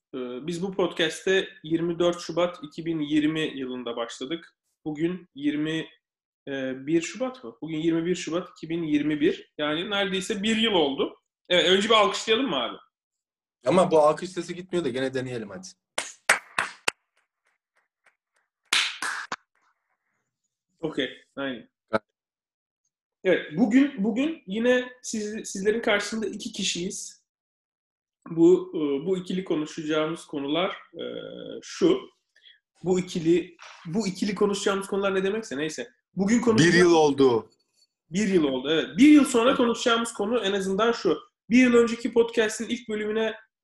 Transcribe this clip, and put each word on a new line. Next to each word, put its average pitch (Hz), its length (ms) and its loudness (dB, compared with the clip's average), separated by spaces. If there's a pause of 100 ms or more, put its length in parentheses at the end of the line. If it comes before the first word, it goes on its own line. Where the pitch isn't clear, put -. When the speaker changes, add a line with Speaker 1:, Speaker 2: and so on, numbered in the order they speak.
(140)
Speaker 1:
e, 131 40 -6 (280)
biz 170 160 -6
bu 190 120 -6
podcast'te 180 760 0 (160)
yirmi 165 340 -2
dört 175 220 0
Şubat 175 420 -4
iki 160 240 -12
bin 165 140 -2
yirmi 151 400 0
yılında 127 560 -6
başladık. 135 600 -8 (280)
Bugün 165 500 -4
yirmi, 147 540 -4 (600)
e, 135 380 -8
bir 160 160 2
Şubat 247 420 -8
mı? 113 180 -16
Bugün 156 160 -8
yirmi 165 280 0
bir 180 80 0
Şubat 175 420 -6
iki 160 120 -14
bin 170 140 -4
yirmi 147 380 0
bir. - 380 -2
Yani 151 320 -4
neredeyse 196 520 -2
bir 220 140 0
yıl 226 160 0
oldu. 151 440 0 (320)
Evet, 175 200 4
önce 202 200 4
bir 226 60 6
alkışlayalım 220 560 2
mı 143 60 -2
abi? 117 200 -4 (920)
Speaker 2:
Ama 175 240 4
bu 160 80 6
alkış 156 320 4
sesi 175 240 -10
gitmiyor 175 300 -4
da 135 40 0
gene 131 260 -4
deneyelim 123 360 -6
hadi. 92 160 -14 (4000)
Speaker 1:
Okey, 147 420 -6 (140)
aynen. 135 200 -6
Speaker 2:
Evet. - 160 -20 (1500)
Speaker 1:
Evet, 185 220 2 (100)
bugün, 240 480 4
bugün 269 420 -2
yine 247 460 0 (100)
siz, 214 480 -8
sizlerin 214 300 0
karşısında 220 460 0
iki - 260 -8
kişiyiz. - 720 -6 (1080)
Bu, 170 440 4
e, 151 320 -2
bu 185 120 -2
ikili 185 260 -6
konuşacağımız 156 840 -4
konular, 160 440 -4 (240)
e, 123 100 -12 (580)
şu. - 380 2 (840)
Bu 185 160 2
ikili, 170 560 0 (300)
bu 190 200 -4
ikili 202 280 -4
konuşacağımız 196 520 0
konular 196 280 -2
ne 190 100 0
demekse 202 320 -4
neyse. 147 320 -6 (260)
Bugün 196 260 2
konuşacağımız 175 340 4
Speaker 2:
Bir 175 60 6
yıl 175 140 6
oldu. 135 560 4 (600)
Speaker 1:
Bir 196 180 -2
yıl 180 160 4
oldu, 135 260 -2
evet. 165 160 2 (120)
Bir 277 100 10
yıl 294 160 10
sonra 233 240 2
Speaker 2:
Evet. 277 80 4
Speaker 1:
konuşacağımız 233 560 2
konu 220 260 -2
en 196 140 -2
azından 196 400 0
şu. 170 260 0 (320)
Bir 247 80 8
yıl 247 160 6
önceki 233 380 4
podcast'in 226 560 0
ilk 233 200 -8
bölümüne 214 460 -2 (300)